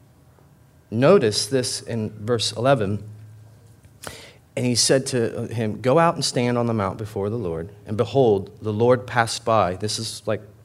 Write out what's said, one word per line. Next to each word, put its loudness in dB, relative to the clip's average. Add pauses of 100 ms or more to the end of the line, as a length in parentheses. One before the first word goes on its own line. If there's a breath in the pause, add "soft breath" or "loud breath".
(920)
Notice 4
this -2
in -4
verse -4
eleven. 0 (1500 loud breath)
And -4
he 0
said 2
to -2
him, -4
"Go 4
out 4
and -4
stand 0
on 0
the 0
mount -2
before -4
the -4
Lord. -6 (140)
And -8
behold, 2 (120)
the -4
Lord 2
passed -2
by." 2
This -6
is, -10
like, -4 (220)